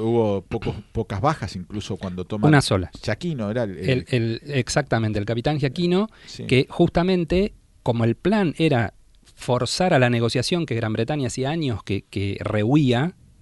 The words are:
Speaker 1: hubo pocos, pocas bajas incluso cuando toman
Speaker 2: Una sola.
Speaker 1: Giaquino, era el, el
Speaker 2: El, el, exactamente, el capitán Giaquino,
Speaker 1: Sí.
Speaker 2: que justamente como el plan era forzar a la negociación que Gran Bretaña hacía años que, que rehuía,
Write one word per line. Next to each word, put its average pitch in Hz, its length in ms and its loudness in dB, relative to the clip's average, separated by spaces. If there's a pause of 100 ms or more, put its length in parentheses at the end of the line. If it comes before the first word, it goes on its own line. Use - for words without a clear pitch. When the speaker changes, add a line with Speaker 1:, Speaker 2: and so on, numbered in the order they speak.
Speaker 1:
hubo 110 380 2
pocos, 113 340 -6 (160)
pocas 104 300 -4
bajas 135 340 -2
incluso 95 400 -8
cuando 90 300 -8
toman 110 240 2
Speaker 2:
Una 143 100 8
sola. 95 300 0 (120)
Speaker 1:
Giaquino, 113 480 -4
era 120 120 -2
el, 98 160 -6
el 95 100 -4
Speaker 2:
El, 123 220 0
el, 117 340 -2
exactamente, 123 760 -2
el 101 60 -2
capitán 120 340 -2
Giaquino, 175 500 0 (180)
Speaker 1:
Sí. - 180 -14
Speaker 2:
que 143 240 4
justamente 175 840 2 (280)
como 117 220 2
el 117 100 4
plan 190 440 0
era 120 340 2 (420)
forzar 127 600 0
a 135 40 6
la 123 120 4
negociación 120 560 0
que 117 80 -4
Gran 113 180 -2
Bretaña 127 360 -2
hacía 127 200 -4
años 147 340 -2
que, - 200 -4
que 98 380 -4
rehuía, 120 720 2 (280)